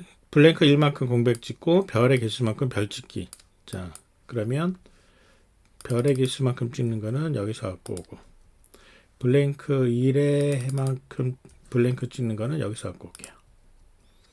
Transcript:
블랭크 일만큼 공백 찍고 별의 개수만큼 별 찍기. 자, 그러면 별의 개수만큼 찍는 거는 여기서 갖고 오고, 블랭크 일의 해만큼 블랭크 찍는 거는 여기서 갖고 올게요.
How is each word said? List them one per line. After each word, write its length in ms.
블랭크 340
일만큼 440
공백 340
찍고 440
별의 340
개수만큼 500
별 180
찍기. 400
자, 260
그러면 500
별의 300
개수만큼 580
찍는 280
거는 340
여기서 340
갖고 240
오고, 260
블랭크 680
일의 760
해만큼 720
블랭크 400
찍는 280
거는 240
여기서 320
갖고 160
올게요. 260